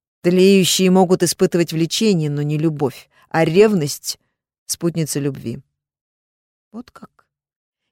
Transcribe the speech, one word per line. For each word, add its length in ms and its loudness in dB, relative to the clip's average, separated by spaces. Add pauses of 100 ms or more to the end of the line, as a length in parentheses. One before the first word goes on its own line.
(220)
Тлеющие 680 2
могут 320 2
испытывать 520 -2
влечение, 560 0
но 100 -4
не 160 -2
любовь, 540 -4 (240)
а 100 2
ревность — 760 2 (460)
спутница 520 -4
любви. 400 -6 (1120)
Вот 220 -20
как. 340 -20 (640)